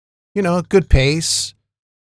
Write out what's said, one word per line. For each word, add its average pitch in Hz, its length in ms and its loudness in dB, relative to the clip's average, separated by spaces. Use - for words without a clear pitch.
you 202 80 -2
know, 175 200 -2
good 185 260 0
pace. 143 680 0